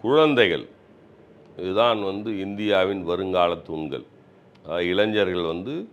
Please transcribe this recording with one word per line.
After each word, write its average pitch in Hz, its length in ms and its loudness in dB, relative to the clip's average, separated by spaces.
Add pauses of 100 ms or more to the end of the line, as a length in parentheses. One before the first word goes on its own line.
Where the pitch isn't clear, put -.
குழந்தைகள், 123 600 4 (880)
இதுதான் 104 460 0
வந்து 101 380 -4
இந்தியாவின் 98 640 0
வருங்கால 87 500 0
தூண்கள். 78 500 -8 (600)
அதாவது, 87 240 -4
இளைஞர்கள் 98 540 0
வந்து 113 500 -6